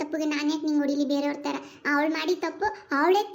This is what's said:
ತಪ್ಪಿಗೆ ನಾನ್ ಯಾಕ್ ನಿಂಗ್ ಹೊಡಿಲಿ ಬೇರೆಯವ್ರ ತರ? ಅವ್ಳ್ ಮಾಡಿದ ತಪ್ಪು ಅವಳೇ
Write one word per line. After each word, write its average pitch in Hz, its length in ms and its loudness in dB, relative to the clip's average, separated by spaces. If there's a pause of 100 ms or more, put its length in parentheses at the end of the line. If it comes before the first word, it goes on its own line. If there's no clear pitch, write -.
ತಪ್ಪಿಗೆ 302 340 -2
ನಾನ್ 294 180 0
ಯಾಕ್ 311 160 -4
ನಿಂಗ್ 294 140 2
ಹೊಡಿಲಿ 285 300 0
ಬೇರೆಯವ್ರ 285 340 0
ತರ? - 100 -2 (360)
ಅವ್ಳ್ 294 240 4
ಮಾಡಿದ 330 300 0
ತಪ್ಪು 320 200 -4 (320)
ಅವಳೇ 370 240 6 (120)